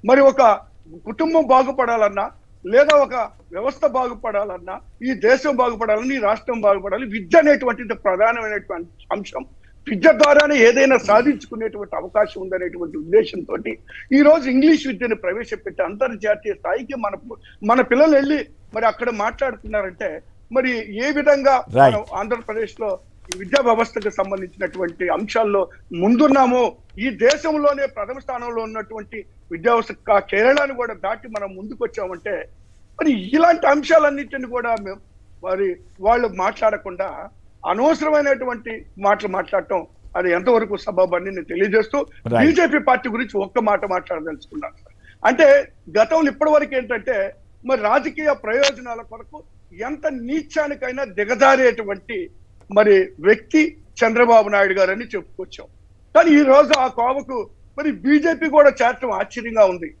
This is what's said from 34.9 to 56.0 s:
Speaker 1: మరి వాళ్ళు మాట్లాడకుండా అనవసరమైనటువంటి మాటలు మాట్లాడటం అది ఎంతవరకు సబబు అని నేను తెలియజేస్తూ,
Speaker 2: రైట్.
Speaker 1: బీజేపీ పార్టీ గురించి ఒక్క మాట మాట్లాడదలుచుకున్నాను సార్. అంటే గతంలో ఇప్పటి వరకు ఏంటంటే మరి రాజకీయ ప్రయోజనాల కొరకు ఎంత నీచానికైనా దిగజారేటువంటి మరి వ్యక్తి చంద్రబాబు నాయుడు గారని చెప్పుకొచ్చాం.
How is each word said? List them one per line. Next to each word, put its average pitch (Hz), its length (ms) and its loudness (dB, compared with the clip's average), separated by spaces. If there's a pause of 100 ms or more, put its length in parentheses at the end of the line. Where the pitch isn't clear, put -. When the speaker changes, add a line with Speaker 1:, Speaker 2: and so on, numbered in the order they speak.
Speaker 1:
మరి 185 320 -4 (240)
వాళ్ళు 233 280 2
మాట్లాడకుండా 190 1000 -4 (420)
అనవసరమైనటువంటి 262 1160 -2 (120)
మాటలు 202 300 0
మాట్లాడటం 185 580 -4 (300)
అది 180 160 0
ఎంతవరకు 220 440 0
సబబు 180 400 -2
అని 180 80 -4
నేను 190 200 -10
తెలియజేస్తూ, 208 640 -2 (220)
Speaker 2:
రైట్. 117 180 2
Speaker 1:
బీజేపీ 320 320 2
పార్టీ 254 300 0
గురించి 226 300 -6
ఒక్క 196 200 -4
మాట 208 260 0
మాట్లాడదలుచుకున్నాను 165 960 -8
సార్. - 480 -10
అంటే 277 460 4 (260)
గతంలో 320 320 2
ఇప్పటి 302 200 -2
వరకు 294 240 0
ఏంటంటే 226 600 -6 (320)
మరి 254 140 -2
రాజకీయ 285 520 0
ప్రయోజనాల 247 680 0
కొరకు 233 420 -20 (400)
ఎంత 294 240 -8
నీచానికైనా 277 960 -6
దిగజారేటువంటి 214 1300 0 (420)
మరి 196 360 4 (120)
వ్యక్తి 226 560 2 (280)
చంద్రబాబు 226 440 4
నాయుడు 202 240 2
గారని 190 320 0
చెప్పుకొచ్చాం. - 600 -14 (500)